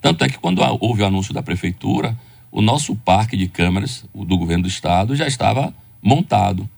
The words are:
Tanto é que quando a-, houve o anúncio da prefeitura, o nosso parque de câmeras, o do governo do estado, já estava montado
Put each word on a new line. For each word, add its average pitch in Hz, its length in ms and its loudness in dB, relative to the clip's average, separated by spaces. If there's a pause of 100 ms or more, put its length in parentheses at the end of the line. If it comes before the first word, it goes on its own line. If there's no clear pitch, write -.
Tanto 160 240 2
é 135 40 2
que 135 100 -6
quando 180 240 0
a-, 131 80 4 (100)
houve 107 220 0
o 101 40 2
anúncio 95 280 -2
da 87 80 -4
prefeitura, 101 720 -2 (340)
o - 120 -2
nosso 135 340 0
parque 107 400 2
de 92 120 -2
câmeras, 90 560 -2 (100)
o 101 100 -10
do 90 140 0
governo 85 240 0
do 92 60 -2
estado, 95 460 0
já 147 120 -2
estava 131 480 -2 (260)
montado 101 680 2 (120)